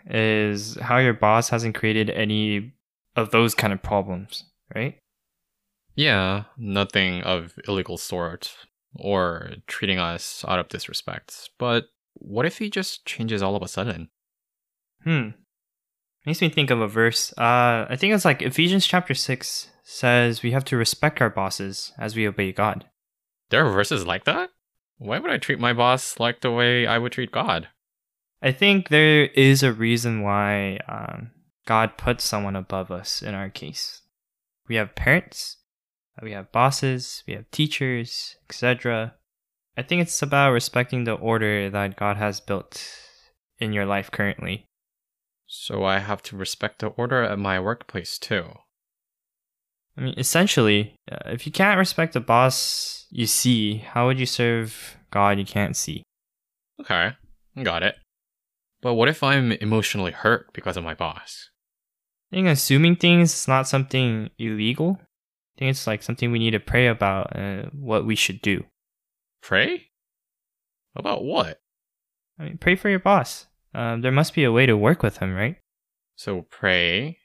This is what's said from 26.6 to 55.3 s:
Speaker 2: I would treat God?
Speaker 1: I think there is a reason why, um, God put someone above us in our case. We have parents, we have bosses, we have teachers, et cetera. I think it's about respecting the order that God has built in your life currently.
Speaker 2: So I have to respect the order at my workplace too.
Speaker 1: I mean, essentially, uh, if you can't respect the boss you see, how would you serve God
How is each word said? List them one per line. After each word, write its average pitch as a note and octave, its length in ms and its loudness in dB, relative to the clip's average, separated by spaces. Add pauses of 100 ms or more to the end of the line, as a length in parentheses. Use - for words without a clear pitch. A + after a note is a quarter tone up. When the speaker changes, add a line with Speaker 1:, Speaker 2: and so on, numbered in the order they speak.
Speaker 2:
I A#2 120 2
would A#2 160 -4
treat B2 180 -6
God? F#2+ 380 -2 (720)
Speaker 1:
I C3+ 100 2
think G3 380 2
there D3+ 360 6
is C3+ 380 6
a B2+ 100 4
reason A2+ 480 0
why, G2+ 640 0
um, - 440 -12 (340)
God A2+ 320 2
put B2 220 -2
someone G2+ 360 -4
above F#2+ 360 -6
us F#2 300 -8
in G#2 140 -8
our G2 140 -8
case. - 520 -12 (640)
We A2+ 80 -4
have G#2+ 200 -4
parents, - 640 0 (640)
we A2 100 -12
have G2 200 -14
bosses, C3 760 0
we A2+ 60 -10
have G#2 180 -12
teachers, C3 840 -4 (140)
et - 60 -16
cetera. A#2+ 600 -2 (640)
I A#2+ 60 -8
think F3 180 0
it's - 200 -2
about C#3 300 4
respecting B2 520 0
the A2+ 100 -2
order G#2+ 560 0
that G2+ 260 -4
God G2+ 220 -2
has G#2 220 -4
built - 520 -8 (680)
in A2 120 -4
your G#2 140 -2
life G2 260 -4
currently. G2+ 540 -6 (800)
Speaker 2:
So - 380 -8
I F#2+ 160 2
have G2+ 240 -6
to - 140 -14
respect - 420 -8
the A2 80 -6
order B2 360 -2
at G2+ 160 -4
my G2 200 0
workplace G2 580 -6
too. F#2 280 -4 (1500)
Speaker 1:
I C3+ 40 -10
mean, C3 160 -4
essentially, A2 800 2 (160)
uh, - 140 -12
if - 200 -8
you D3+ 60 -10
can't G3 260 2
respect E3+ 360 0
the C#3+ 60 -2
boss - 920 0
you A#2 160 -2
see, A2 500 2
how A#2+ 300 -2
would C3 120 0
you B2+ 60 -2
serve A#2 720 -4 (140)
God G2+ 260 2